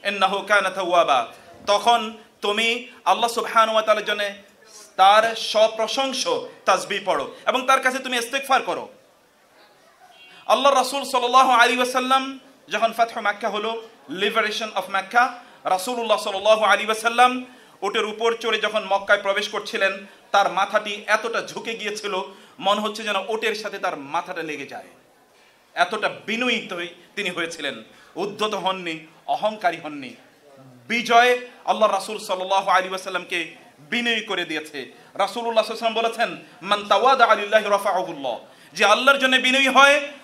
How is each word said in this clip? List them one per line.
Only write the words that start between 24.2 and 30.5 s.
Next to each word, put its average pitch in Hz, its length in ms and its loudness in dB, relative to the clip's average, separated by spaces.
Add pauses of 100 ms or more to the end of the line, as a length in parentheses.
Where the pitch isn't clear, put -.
লেগে 147 220 -10
যায়। 110 220 -16 (840)
এতটা 185 360 -2
বিনয়ী 226 580 -4
হয়ে 175 200 -8 (280)
তিনি 196 140 -6
হয়েছিলেন, 147 540 -8 (320)
উদ্ধত 208 380 -4
হননি, 180 540 -6 (200)
অহংকারী 196 500 -2
হননি। 143 380 -14 (720)